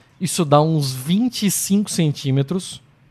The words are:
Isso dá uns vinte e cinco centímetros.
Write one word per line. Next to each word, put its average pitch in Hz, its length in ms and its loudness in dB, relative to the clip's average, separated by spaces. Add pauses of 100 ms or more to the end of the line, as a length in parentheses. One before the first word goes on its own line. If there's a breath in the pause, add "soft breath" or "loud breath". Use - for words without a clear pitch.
(200 soft breath)
Isso 180 240 -2
dá 147 180 4
uns 151 320 2
vinte 190 520 -2
e 180 60 2
cinco 202 380 0
centímetros. 143 920 -2 (300)